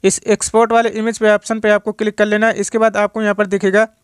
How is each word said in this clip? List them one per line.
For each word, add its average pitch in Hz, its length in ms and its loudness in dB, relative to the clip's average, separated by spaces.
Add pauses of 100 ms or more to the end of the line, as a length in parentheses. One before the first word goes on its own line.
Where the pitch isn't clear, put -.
इस 190 240 0
एक्सपोर्ट 226 440 0
वाले 226 180 2
इमेज 220 280 -4
पे 214 120 2
ऑप्शन 214 300 -2
पे 208 100 0
आपको 208 240 0
क्लिक 214 240 -4
कर 208 80 2
लेना 214 200 0
है। 226 100 2
इसके 202 220 -4
बाद 220 200 2
आपको 208 240 -2
यहाँ 208 120 0
पर 208 140 -2
दिखेगा 196 380 0 (180)